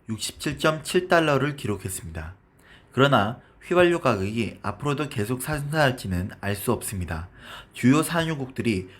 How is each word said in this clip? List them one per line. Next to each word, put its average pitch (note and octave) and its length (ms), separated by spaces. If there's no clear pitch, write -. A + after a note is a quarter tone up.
육십칠 B2+ 500
점 D#3 260
칠 F3+ 240
달러를 D3 480
기록했습니다. F2 800
그러나 B2 480
휘발유 F3 360
가격이 G#2+ 600
앞으로도 C#3+ 480
계속 A#2+ 320
상승할지는 C#3 880
알 G2+ 160
수 A#2+ 160
없습니다. F2 560
주요 C#3+ 300
산유국들이 C3+ 840